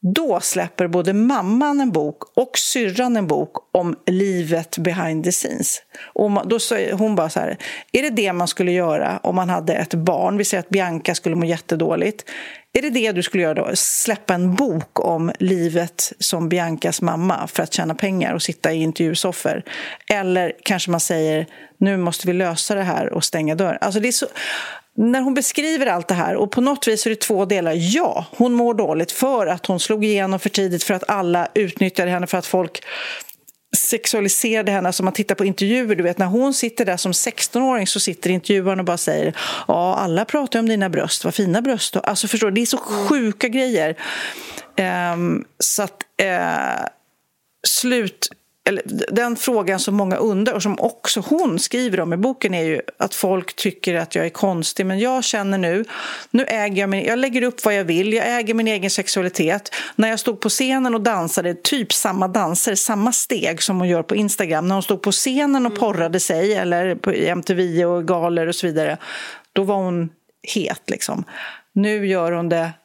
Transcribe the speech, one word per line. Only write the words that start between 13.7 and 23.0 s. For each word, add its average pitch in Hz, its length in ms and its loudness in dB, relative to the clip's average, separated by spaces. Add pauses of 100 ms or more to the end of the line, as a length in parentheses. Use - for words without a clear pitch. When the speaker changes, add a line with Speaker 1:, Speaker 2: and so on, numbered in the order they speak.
Speaker 1:
Släppa - 600 0
en 180 220 2
bok 190 440 -2
om 165 400 0
livet 170 800 0
som 165 300 0
Biancas 170 520 0
mamma 165 460 0
för - 160 -2
att 160 100 -6
tjäna 160 220 -2
pengar 190 380 0
och 165 80 -2
sitta 160 320 -2
i 160 80 0
intervjusoffer?" 165 840 0 (480)
Eller 185 420 2 (100)
kanske 185 280 0
man 170 80 2
säger, 156 460 0 (340)
"Nu 196 180 4
måste 175 300 0
vi 175 60 2
lösa 175 420 0
det 196 80 0
här - 300 -2